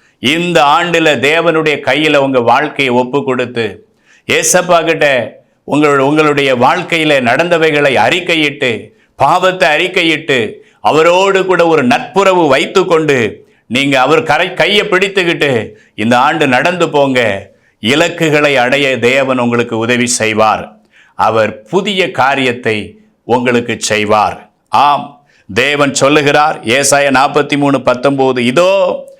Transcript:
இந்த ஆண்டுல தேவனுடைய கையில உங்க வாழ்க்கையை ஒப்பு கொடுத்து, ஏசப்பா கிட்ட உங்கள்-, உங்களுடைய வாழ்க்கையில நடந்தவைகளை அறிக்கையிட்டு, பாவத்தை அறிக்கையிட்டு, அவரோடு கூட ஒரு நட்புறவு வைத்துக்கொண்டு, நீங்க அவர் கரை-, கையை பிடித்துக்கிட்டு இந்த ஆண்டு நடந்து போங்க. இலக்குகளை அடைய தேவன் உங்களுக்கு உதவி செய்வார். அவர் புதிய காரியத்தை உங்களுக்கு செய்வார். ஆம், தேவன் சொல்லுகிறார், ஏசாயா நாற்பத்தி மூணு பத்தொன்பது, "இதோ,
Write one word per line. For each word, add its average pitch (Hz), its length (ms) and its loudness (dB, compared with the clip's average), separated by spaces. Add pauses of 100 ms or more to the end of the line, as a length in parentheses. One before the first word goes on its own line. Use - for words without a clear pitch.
(180)
இந்த 165 460 0
ஆண்டுல 160 540 2
தேவனுடைய 156 640 0
கையில 151 360 0
உங்க 135 240 2
வாழ்க்கையை 131 540 0
ஒப்பு 127 300 -2
கொடுத்து, 120 640 -6 (400)
ஏசப்பா 170 580 0
கிட்ட 147 520 -2 (300)
உங்கள்-, 143 320 2
உங்களுடைய 143 580 2
வாழ்க்கையில 156 640 0
நடந்தவைகளை 147 760 0
அறிக்கையிட்டு, 143 920 -2 (280)
பாவத்தை 185 520 0
அறிக்கையிட்டு, 156 840 -2 (280)
அவரோடு 180 680 2
கூட 175 200 2
ஒரு 156 160 2
நட்புறவு 175 640 0
வைத்துக்கொண்டு, 156 1000 0 (220)
நீங்க 135 320 0
அவர் 147 220 2
கரை-, 170 320 -2
கையை 185 300 0
பிடித்துக்கிட்டு 170 840 -2 (260)
இந்த 120 240 0
ஆண்டு 151 300 0
நடந்து 165 400 0
போங்க. 127 600 0 (300)
இலக்குகளை 147 760 0
அடைய 131 420 0
தேவன் 127 400 0
உங்களுக்கு 120 400 -2
உதவி 120 280 0
செய்வார். 110 680 -2 (380)
அவர் 110 480 0
புதிய 185 480 -2
காரியத்தை 123 880 -2 (260)
உங்களுக்கு 120 540 -2
செய்வார். 104 720 -2 (180)
ஆம், 131 580 -2 (280)
தேவன் 139 400 0
சொல்லுகிறார், 147 720 0
ஏசாயா 139 460 2
நாற்பத்தி 143 460 0
மூணு 139 240 0
பத்தொன்பது, 127 640 0
"இதோ, 180 580 0 (180)